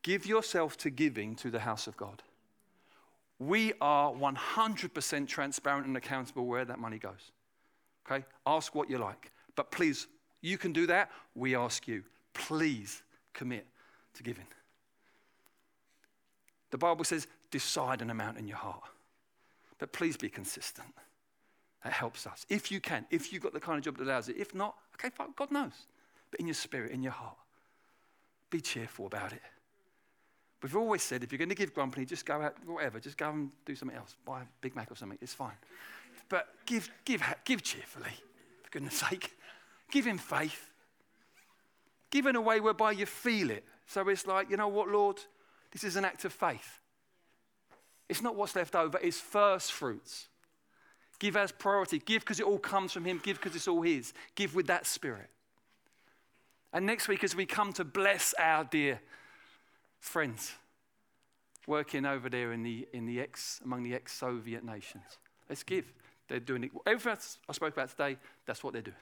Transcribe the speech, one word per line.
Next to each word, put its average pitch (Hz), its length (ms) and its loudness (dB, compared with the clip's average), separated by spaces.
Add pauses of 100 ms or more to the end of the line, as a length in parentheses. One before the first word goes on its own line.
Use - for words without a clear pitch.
Give 190 240 0
yourself 196 520 2
to 151 120 0
giving 123 460 2
to 123 140 -4
the 113 100 0
house 107 280 -2
of 107 80 -10
God. 101 260 -10 (1160)
We 214 400 4
are 143 320 6
one 135 240 0
hundred 220 580 0
percent 143 340 -2
transparent 139 580 0
and 135 100 0
accountable 127 500 -2
where 123 180 0
that 123 140 -6
money 110 200 -6
goes. 95 340 -12 (760)
Okay? 135 180 -2 (220)
Ask 151 300 2
what 147 120 2
you 127 100 0
like. - 340 -4 (240)
But - 160 0
please, 156 340 2 (340)
you 180 160 -2
can 175 160 -2
do 165 140 4
that. 180 240 4 (240)
We 127 220 2
ask 120 320 0
you, 107 160 -4 (280)
please 147 720 -2 (300)
commit 123 340 -6 (480)
to - 80 -18
giving. 120 240 -8 (2250)
The 131 80 -4
Bible 165 260 4
says, 156 220 0 (240)
"Decide 131 520 0
an 117 80 -2
amount 113 280 -4
in 110 80 -8
your 104 120 -8
heart." - 260 -8 (920)
But - 140 -6
please 165 240 0
be 98 140 -4
consistent. - 640 -10 (880)
That 123 100 -4
helps 117 360 -4
us. - 200 -14
If 202 220 0
you 190 100 -2
can, 117 300 -4
if 165 220 0
you've 175 100 -8
got - 100 -2
the 151 80 -4
kind 160 160 -2
of 143 80 -4
job 143 140 -6
that 131 60 -4
allows 127 240 0
it. - 80 -6
If - 180 -6
not, 196 220 -4 (180)
okay, 254 160 -6
fine, - 240 -10
God 277 160 -4
knows. 285 220 0 (580)
But - 80 -8
in 170 80 -4
your 156 80 -2
spirit, 120 380 -4
in 127 100 -4
your 127 100 -4
heart, - 240 -12 (1120)
be 160 100 0
cheerful 113 460 -4
about 104 260 -4
it. - 100 -14 (1200)
We've 143 140 -2
always 214 260 4
said, 127 200 -2
if - 100 -6
you're 135 80 -4
gonna 180 140 0
give 196 200 0
grumpily, 135 320 0
just 170 180 -8
go 151 160 0
out, 147 140 0 (120)
whatever, 147 340 -4
just 139 180 -12
go 151 120 0
and 147 200 -4 (160)
do 139 80 -6
something 127 220 -8
else. - 280 -16
Buy 127 180 -8
a 120 40 -14 (140)
Big 127 140 -6
Mac 110 160 -8
or 110 40 -12
something, 101 260 -12
it's 123 140 -12
fine. 117 220 -8 (720)
But 180 200 0 (160)
give, 226 240 0 (160)
give, 208 180 2 (220)
give 247 180 2
cheerfully, - 520 -6 (480)
for - 80 -20
goodness 139 240 -4
sake. - 420 -2 (540)
Give 269 160 6
in 208 120 2
faith. 147 520 -2 (1400)
Give 277 160 6
in 254 100 6
a 226 40 6
way 220 200 6
whereby 220 320 6
you 196 120 0
feel 202 460 2
it. 104 140 -4 (220)
So 196 220 0
it's 196 180 2
like, 190 220 2
"You 196 80 2
know 208 120 2
what, 208 200 2
Lord? 202 320 4 (520)
This - 120 -8
is 185 120 -2
an 196 80 4
act - 200 -2
of 180 80 -2
faith." - 480 -2 (1300)
It's 170 140 -2
not 226 140 0
what's 202 180 0
left 180 200 0
over, 165 240 4
it's 175 200 0
first 202 540 4
fruits. - 560 -6 (880)
Give 202 180 0
as 202 160 4
priority. 196 460 2
Give 214 260 2
'cause 170 140 -2
it 208 80 2
all 202 120 4
comes 190 340 0
from 170 120 -4
him. 180 140 0
Give - 220 -2
'cause 170 160 -4
it's 165 120 -2
all 170 140 6
his. 151 300 2 (220)
Give 175 200 0
with 175 120 4
that 170 200 2
spirit. 113 440 -4 (1400)
And 185 140 0
next 220 220 0
week, 196 160 2
as 180 100 2
we 185 120 0
come 202 280 2
to 185 100 -2
bless 196 500 4
our 160 300 4
dear 143 360 2 (1000)
friends 135 520 -2 (1120)
working 147 380 0
over 135 240 0
there 120 240 0
in 117 100 -2
the, 117 300 -4
in 117 140 -6
the 120 140 -2
ex-, - 440 -8
among 123 200 -4
the 123 100 -4
ex-Soviet 120 720 -6
nations, 107 540 -14 (300)
let's - 140 -8
give. - 280 -2 (380)
They're 127 120 -2
doing 120 240 -2
it. - 80 -8 (120)
Everything 233 280 2
else - 260 -8 (100)
I 156 40 -8
spoke 151 200 -2
about 135 160 -2
today, 139 300 -2 (260)
that's - 180 -6
what 127 120 -4
they're 113 80 -4
doing. 92 200 -12